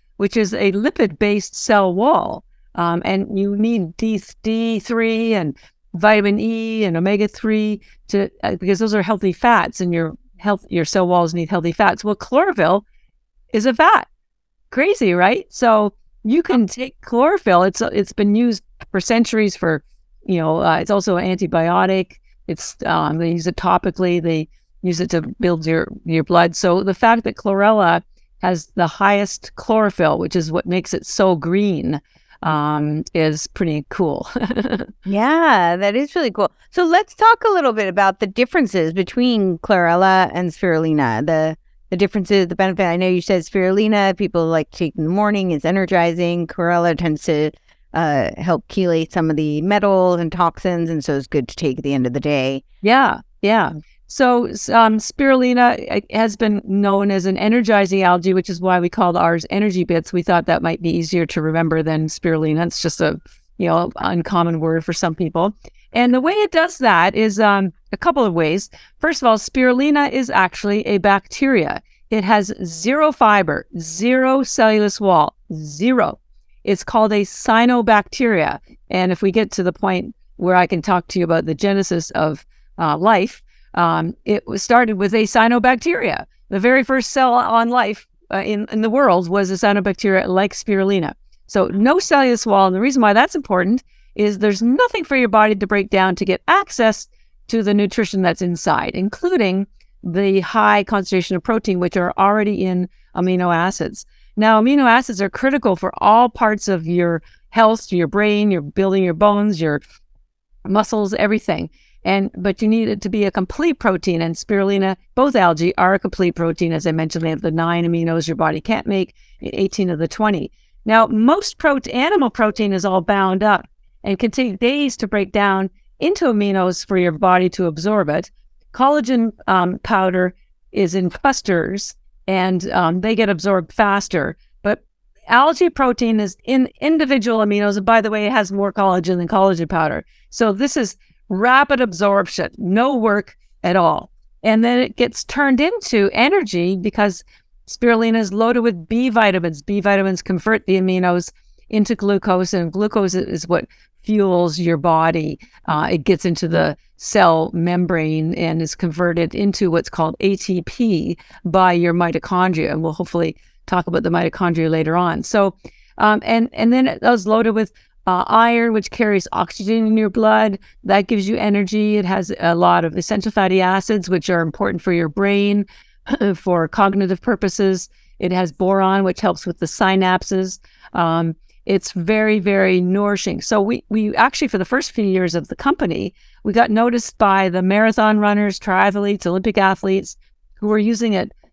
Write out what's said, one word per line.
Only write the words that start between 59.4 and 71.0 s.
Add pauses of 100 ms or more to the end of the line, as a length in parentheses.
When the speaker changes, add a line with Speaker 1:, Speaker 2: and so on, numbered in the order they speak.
Speaker 1:
Energy
Bits.
We
thought
that
might
be
easier
to
remember
than
spirulina.
It's
just
a, (380)
you
know,
uncommon
word
for
some
people. (380)
And
the
way
it
does
that
is,
um, (200)
a
couple
of
ways. (280)
First
of
all,
spirulina
is
actually
a
bacteria. (280)